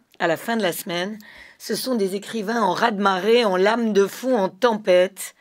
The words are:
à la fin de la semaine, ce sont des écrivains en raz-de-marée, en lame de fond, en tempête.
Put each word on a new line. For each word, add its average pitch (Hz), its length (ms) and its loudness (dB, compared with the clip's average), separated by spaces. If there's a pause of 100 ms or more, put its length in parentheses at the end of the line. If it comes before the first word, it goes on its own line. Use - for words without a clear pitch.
(200)
à 175 80 0
la 160 100 0
fin 233 180 -4
de 226 60 -2
la 185 100 0
semaine, 180 460 -6 (400)
ce - 160 -8
sont 254 220 -4
des 196 180 -2
écrivains 220 480 -4
en 185 120 2
raz-de-marée, 208 720 2
en 196 120 0
lame 220 360 2
de 196 140 4
fond, 247 320 -2
en 220 120 0
tempête. 190 920 0